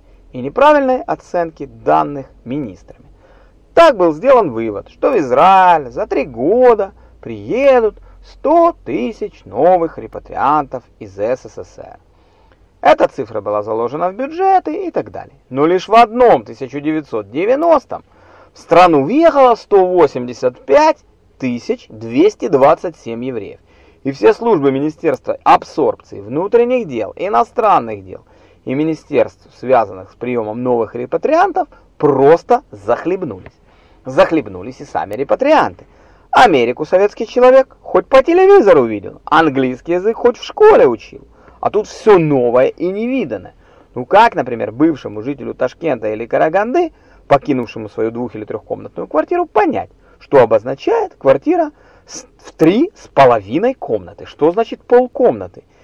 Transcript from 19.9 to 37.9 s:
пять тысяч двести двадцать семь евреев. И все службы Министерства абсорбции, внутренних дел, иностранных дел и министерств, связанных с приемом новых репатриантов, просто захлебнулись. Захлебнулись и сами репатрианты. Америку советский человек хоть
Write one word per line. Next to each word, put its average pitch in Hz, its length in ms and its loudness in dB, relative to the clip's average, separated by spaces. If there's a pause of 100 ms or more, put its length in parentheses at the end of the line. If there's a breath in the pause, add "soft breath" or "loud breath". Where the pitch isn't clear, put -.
пять 294 380 2 (340)
тысяч 247 520 -6
двести 123 580 -2
двадцать 160 480 2
семь 117 300 -12
евреев. 104 340 -12 (440 soft breath)
И 135 100 -6
все 214 200 2
службы 185 380 0
Министерства 143 720 -4
абсорбции, 113 760 -2
внутренних 202 680 -2
дел, 107 300 -8
иностранных 180 880 -2
дел 90 160 -18 (420 soft breath)
и 123 100 -8
министерств, 143 760 -4 (100)
связанных 107 520 -2
с - 40 -20
приемом 120 480 -6
новых 120 320 -2
репатриантов, 302 720 -2 (300 soft breath)
просто 156 720 2
захлебнулись. 117 880 -6 (460 soft breath)
Захлебнулись 127 760 -2
и 143 60 -18
сами 92 300 -8
репатрианты. 151 720 -2 (480 soft breath)
Америку 139 480 2
советский 202 440 -2
человек 254 560 2
хоть - 240 -2